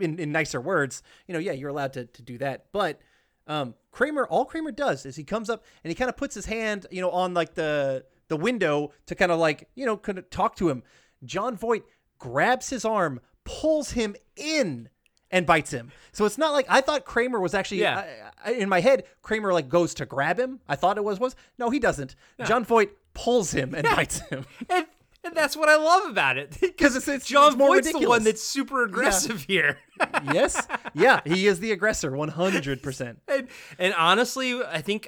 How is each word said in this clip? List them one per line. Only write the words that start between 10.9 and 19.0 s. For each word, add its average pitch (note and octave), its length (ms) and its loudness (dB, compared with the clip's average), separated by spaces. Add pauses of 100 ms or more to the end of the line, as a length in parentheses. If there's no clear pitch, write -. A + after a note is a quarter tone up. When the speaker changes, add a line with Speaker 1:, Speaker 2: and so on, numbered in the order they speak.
Speaker 1:
John G3+ 320 -6
Voight A3+ 280 -2 (340)
grabs E3 500 0
his B3 160 -6
arm, F3+ 360 0 (260)
pulls D4+ 460 0
him G#3+ 220 -2 (220)
in, A3 540 -2 (420)
and F#3 140 2
bites D#3+ 240 2
him. A#2+ 220 -10 (180)
So G#3 140 -2
it's G#3 140 -2
not D#4 140 0
like, C4+ 160 0
I G#3+ 120 6
thought C#4 240 0
Kramer A#3+ 340 -2
was F3+ 160 -2
actually, G3 280 -2
Speaker 2:
Yeah. F#3+ 220 0 (400)
Speaker 1:
I, G#3 60 -4
I, - 40 -2
in G3+ 140 -2
my F#3 120 4
head, B3+ 240 4 (180)